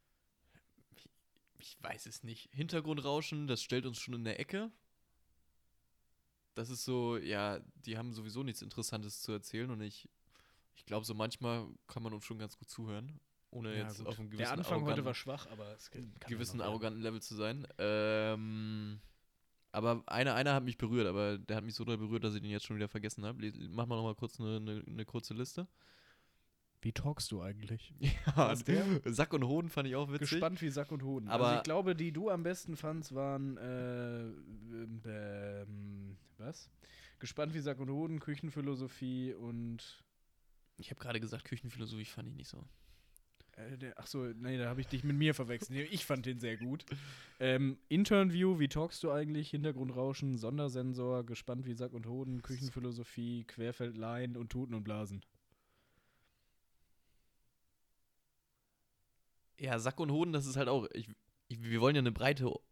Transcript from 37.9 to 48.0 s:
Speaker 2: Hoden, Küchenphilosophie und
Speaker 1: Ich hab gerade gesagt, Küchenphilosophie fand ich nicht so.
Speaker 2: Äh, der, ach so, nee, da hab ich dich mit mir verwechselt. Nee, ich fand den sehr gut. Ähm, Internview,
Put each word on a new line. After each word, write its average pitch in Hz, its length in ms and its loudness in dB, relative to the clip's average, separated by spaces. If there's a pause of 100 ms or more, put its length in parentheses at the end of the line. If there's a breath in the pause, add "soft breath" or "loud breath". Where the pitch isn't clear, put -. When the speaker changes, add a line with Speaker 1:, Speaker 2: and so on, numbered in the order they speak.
Speaker 2:
Hoden, 156 280 0
Küchenphilosophie 135 1160 -2
und 117 680 -6 (760)
Speaker 1:
Ich - 120 -12
hab - 80 -10
gerade 117 220 -2
gesagt, 113 240 -6
Küchenphilosophie 113 600 -6
fand - 240 -10
ich - 40 -10
nicht - 140 -12
so. - 160 -12 (920 soft breath)
Speaker 2:
Äh, 120 200 -12
der, 127 220 -10
ach 110 80 -12
so, 135 180 -2
nee, 123 320 -2
da 120 140 0
hab 123 80 -2
ich 131 80 0
dich 135 180 -2
mit 143 120 4
mir 151 180 8
verwechselt. 120 380 -4
Nee, 139 100 -2
ich 170 240 -4
fand 131 180 2
den 123 160 -2
sehr 113 160 0
gut. 123 300 -4 (540 loud breath)
Ähm, 131 360 6 (120)
Internview, 185 720 8